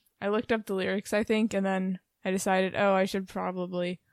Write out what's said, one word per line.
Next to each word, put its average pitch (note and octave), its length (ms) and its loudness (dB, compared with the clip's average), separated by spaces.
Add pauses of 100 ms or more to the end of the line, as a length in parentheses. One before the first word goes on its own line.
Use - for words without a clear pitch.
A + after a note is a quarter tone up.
(220)
I G3+ 80 -2
looked A#3 240 0
up A3 120 0
the G3+ 80 -4
lyrics, F#3+ 380 -2
I G#3 140 2
think, A3 280 2
and G3 120 0
then F#3+ 340 0 (240)
I F#3+ 80 -2
decided, F#3+ 460 2
"Oh, G3+ 160 4
I F#3+ 100 4
should F#3+ 240 -2
probably F3+ 720 -4 (140)